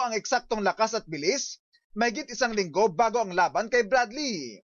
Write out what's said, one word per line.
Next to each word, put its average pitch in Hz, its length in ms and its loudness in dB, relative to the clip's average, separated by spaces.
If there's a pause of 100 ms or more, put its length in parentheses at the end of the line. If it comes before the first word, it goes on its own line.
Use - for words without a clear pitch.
ang 233 160 -2
eksaktong 220 480 -2
lakas 214 320 2
at - 80 -8
bilis 160 560 -2 (320)
mahigit 233 400 -2
isang 226 240 -2
linggo 190 320 2
bago 226 320 2
ang 185 160 -4
laban 180 320 2
kay 240 160 4
Bradley. 226 800 -2